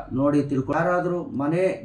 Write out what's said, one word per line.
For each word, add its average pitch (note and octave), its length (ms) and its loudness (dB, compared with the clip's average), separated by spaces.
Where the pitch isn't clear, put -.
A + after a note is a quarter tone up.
ನೋಡಿ C#3+ 300 2
ತಿಳ್ಕೊ-, C#3 320 -2
ಯಾರಾದರೂ F3 480 0
ಮನೆ C#3+ 400 0